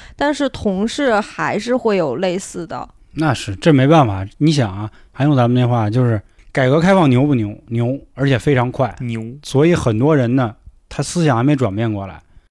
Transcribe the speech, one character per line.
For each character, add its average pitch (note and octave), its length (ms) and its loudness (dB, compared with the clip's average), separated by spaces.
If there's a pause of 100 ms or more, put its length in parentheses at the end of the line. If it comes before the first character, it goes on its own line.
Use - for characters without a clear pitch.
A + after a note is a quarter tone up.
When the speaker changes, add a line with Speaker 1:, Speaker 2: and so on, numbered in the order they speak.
(160)
Speaker 1:
但 C#4+ 180 0
是 C#4 160 -2
同 G3 380 -2
事 A#3 340 0
还 D3+ 360 -6
是 A#3 180 -2
会 G#3+ 200 0
有 D3 220 -2
类 F3+ 200 -2
似 F3+ 300 -10
的。 - 200 -12 (260)
Speaker 2:
那 D3 200 0
是， G2+ 220 -8
这 D#3+ 180 4
没 C3 140 4
办 D#3 180 6
法， G2 220 -4 (120)
你 D3+ 120 4
想 C3 180 0
啊， G2+ 220 -8 (200)
还 - 120 -4
用 D3 120 2
咱 A#2+ 140 4
们 B2 100 2
那 B2 80 2
话， A#2 220 0
就 B2 140 2
是 A2+ 180 0 (300)
改 C3 180 0
革 D3 100 4
开 F#3 140 4
放 E3+ 160 4
牛 B2+ 160 4
不 D3 80 2
牛？ G#2+ 240 -2 (100)
牛， A#2+ 300 -4 (160)
而 C3+ 140 -2
且 C3 100 2
非 D3 160 0
常 B2 160 0
快。 A#2+ 300 -4
Speaker 3:
牛。 A#2 240 -8 (180)
Speaker 2:
所 C#3 240 0
以 F3 80 4
很 A#2 240 0
多 D3 180 2
人 B2 200 2
呢， A#2+ 180 0 (360)
他 - 120 -6
思 E3+ 240 -2
想 C3+ 100 2
还 A#2 80 0
没 D3 120 2
转 A#2+ 180 0
变 A2 180 -2
过 G2+ 140 -6
来。 D#2 160 -16 (300)